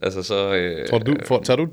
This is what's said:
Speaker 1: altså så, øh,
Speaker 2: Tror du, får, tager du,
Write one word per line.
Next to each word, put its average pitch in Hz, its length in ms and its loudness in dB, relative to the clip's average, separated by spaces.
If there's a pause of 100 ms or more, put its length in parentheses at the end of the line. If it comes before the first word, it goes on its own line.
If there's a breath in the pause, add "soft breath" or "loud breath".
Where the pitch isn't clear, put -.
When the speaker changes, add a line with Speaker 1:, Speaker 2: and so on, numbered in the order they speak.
Speaker 1:
altså 92 220 -2
så, 98 320 0
øh, 87 320 -2
Speaker 2:
Tror 117 120 2
du, 127 160 0 (100)
får, 127 180 2
tager 127 140 2
du, 165 160 0